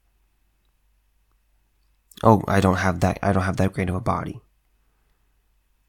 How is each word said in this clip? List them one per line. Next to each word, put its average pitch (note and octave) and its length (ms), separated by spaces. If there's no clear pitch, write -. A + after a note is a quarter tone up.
"Oh, A2 240
I G2 140
don't F#2 180
have F2+ 220
that, F#2 240
I G2 80
don't F#2+ 120
have F#2 140
that F#2+ 160
great F#2 160
of F2+ 60
a F#2+ 60
body." F2+ 400